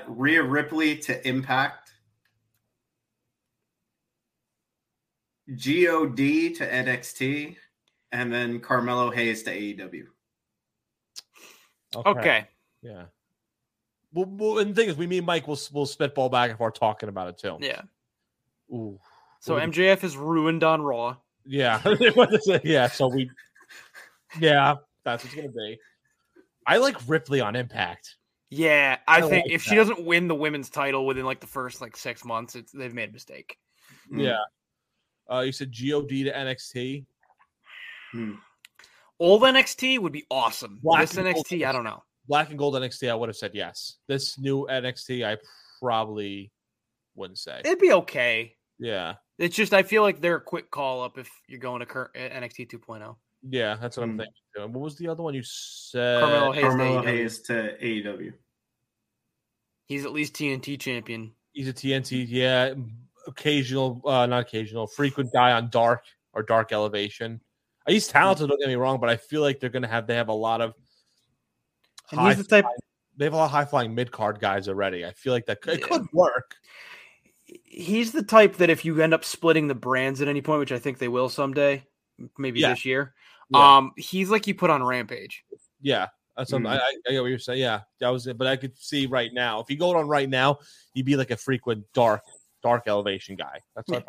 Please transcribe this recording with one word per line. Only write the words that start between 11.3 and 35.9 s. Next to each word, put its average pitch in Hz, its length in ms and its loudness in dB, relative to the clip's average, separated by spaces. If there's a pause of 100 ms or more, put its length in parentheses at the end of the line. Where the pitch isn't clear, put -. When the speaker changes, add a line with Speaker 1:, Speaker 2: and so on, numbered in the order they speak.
Speaker 2:
Okay. 117 140 0
Speaker 3:
Okay. 120 380 2 (360)
Speaker 2:
Yeah. 98 220 -20 (1080)
Well, 180 160 -2
well, 214 300 -2
and 208 120 0
the 196 100 2
thing 220 80 0
is, 156 60 -4
we, 175 120 -6
me 185 100 -2
and 175 80 -4
Mike 170 220 -2
will, 147 120 -6 (140)
will 143 120 -2
spitball 135 440 -2
back 123 200 2
and 110 80 -8
forth 113 180 -2
talking 107 340 -2
about 95 200 -8
it 87 80 -14
too. 90 240 -8
Speaker 3:
Yeah. 139 200 -6 (920)
Speaker 2:
Ooh. 110 280 -12 (400)
Speaker 3:
So - 140 -4
Speaker 2:
What 143 60 0
do - 20 0
you 160 60 -2
Speaker 3:
M 165 40 -4
J 180 180 4
F 190 140 4
is 160 140 -6
ruined 160 460 0
on 160 180 4
Raw. 123 340 -4 (300)
Speaker 2:
Yeah. 131 380 2
<laughs> 214 800 4
Yeah. 143 240 4
So 131 200 0
we, 127 220 -2 (1120)
yeah, 143 360 6 (280)
that's 120 200 -6
what's 131 120 -16
gonna 147 140 -12
be. 110 300 -12 (880)
I 139 100 6
like 185 200 2 (100)
Ripley 143 340 0
on 107 140 -4
Impact. 107 640 -8 (340)
Speaker 3:
Yeah, 143 460 2 (100)
I 160 100 10
Speaker 2:
I 175 40 6
Speaker 3:
think 170 240 2
Speaker 2:
like 135 60 -6
Speaker 3:
if 165 120 -2
she - 80 -4
Speaker 2:
that. 208 40 4 (120)
Speaker 3:
doesn't 185 180 -4
win 170 220 2
the 165 80 0
women's 147 360 -4
title 139 340 -2
within, 131 180 -2
like, 131 160 -6
the - 80 -20
first, 127 340 -10
like, 117 140 -16
six - 300 -12
months, 117 300 -8
it's, 120 160 -20
they've 127 240 -12
made 110 140 -8
a - 20 -20
mistake. - 460 -20 (540)
Speaker 1:
Mm. 139 120 -4
Speaker 2:
Yeah. 120 160 0 (920)
Uh, 127 100 -2
you 135 100 -2
said 135 200 -12
G 127 220 -6